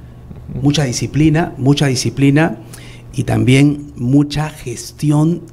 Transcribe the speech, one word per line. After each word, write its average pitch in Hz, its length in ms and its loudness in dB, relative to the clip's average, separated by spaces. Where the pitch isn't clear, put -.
Mucha 143 240 2
disciplina, 151 760 0
mucha 139 280 2
disciplina 139 720 0
y 127 80 -4
también 135 720 2
mucha 143 540 0
gestión 151 920 -2